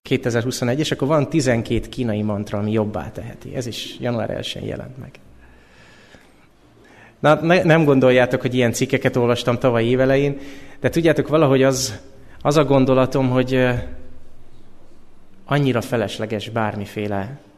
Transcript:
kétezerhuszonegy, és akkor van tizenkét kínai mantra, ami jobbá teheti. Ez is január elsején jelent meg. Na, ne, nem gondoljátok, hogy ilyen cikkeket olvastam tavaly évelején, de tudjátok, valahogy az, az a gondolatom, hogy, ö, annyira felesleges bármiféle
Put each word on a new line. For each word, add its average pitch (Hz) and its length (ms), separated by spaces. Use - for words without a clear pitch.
kétezerhuszonegy, 123 760
és 156 120
akkor 135 180
van 147 200
tizenkét 120 600
kínai 110 340
mantra, 104 360
ami 107 140
jobbá 107 400
teheti. - 420
Ez 127 120
is - 340
január 120 300
elsején - 380
jelent - 300
meg. - 120
Na, 147 160
ne, 165 280
nem 160 220
gondoljátok, 127 560
hogy 123 140
ilyen 120 180
cikkeket 131 440
olvastam 120 420
tavaly 117 260
évelején, 135 540
de 131 80
tudjátok, 165 400
valahogy 135 340
az, 127 360
az 147 160
a 156 80
gondolatom, 131 680
hogy, 127 240
ö, 127 160
annyira 135 360
felesleges 107 680
bármiféle 104 920